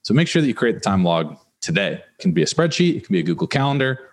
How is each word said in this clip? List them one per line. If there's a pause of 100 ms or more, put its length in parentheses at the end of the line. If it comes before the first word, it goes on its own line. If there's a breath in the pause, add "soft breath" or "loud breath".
So
make
sure
that
you
create
the
time
log (260)
today.
It
can
be
a
spreadsheet.
It
can
be
a
Google
Calendar. (140 loud breath)